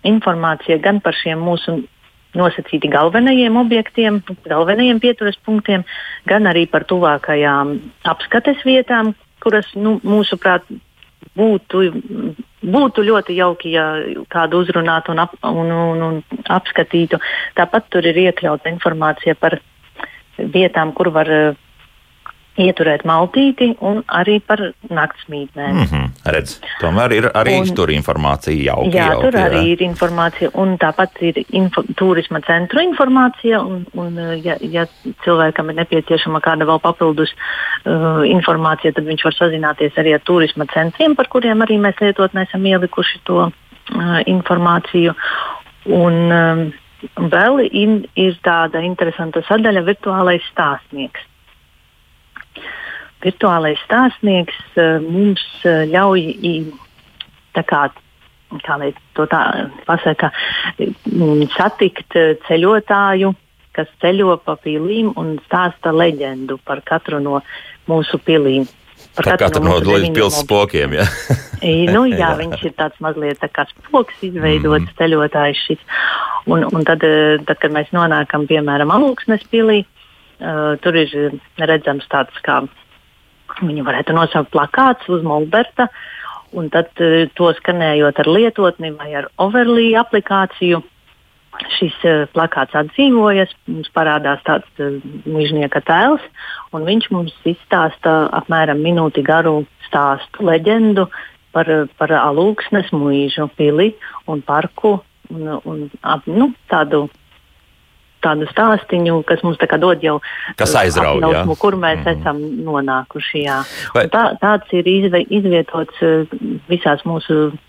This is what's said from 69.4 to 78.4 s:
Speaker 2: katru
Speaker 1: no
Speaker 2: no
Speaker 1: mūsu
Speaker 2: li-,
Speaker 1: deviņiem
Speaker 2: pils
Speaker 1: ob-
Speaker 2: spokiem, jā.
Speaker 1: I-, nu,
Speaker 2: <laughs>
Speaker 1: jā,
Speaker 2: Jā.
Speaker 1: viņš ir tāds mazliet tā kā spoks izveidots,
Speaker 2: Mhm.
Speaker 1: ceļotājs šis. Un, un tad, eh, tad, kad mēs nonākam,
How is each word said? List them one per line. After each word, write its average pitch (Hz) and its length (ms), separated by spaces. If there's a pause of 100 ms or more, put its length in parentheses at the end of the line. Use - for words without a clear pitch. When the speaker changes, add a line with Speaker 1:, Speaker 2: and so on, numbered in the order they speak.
Speaker 2:
katru - 180
Speaker 1:
no 85 60
Speaker 2:
no 90 60
Speaker 1:
mūsu 85 100
Speaker 2:
li-, 101 140
Speaker 1:
deviņiem 123 160
Speaker 2:
pils 101 240
Speaker 1:
ob- - 80
Speaker 2:
spokiem, 98 460
jā. 87 120 (560)
Speaker 1:
I-, 170 260
nu, 226 180
Speaker 2:
<laughs> - 20
Speaker 1:
jā, 226 100
Speaker 2:
Jā. 165 200
Speaker 1:
viņš 165 260
ir 160 80
tāds 156 300
mazliet 151 380
tā - 120
kā 147 160
spoks - 540
izveidots, 156 640
Speaker 2:
Mhm. - 100
Speaker 1:
ceļotājs 151 720
šis. 156 120 (680)
Un, 165 160
un 160 220
tad, 165 180
eh, 156 420
tad, 151 140
kad 151 120
mēs 151 200
nonākam, 151 560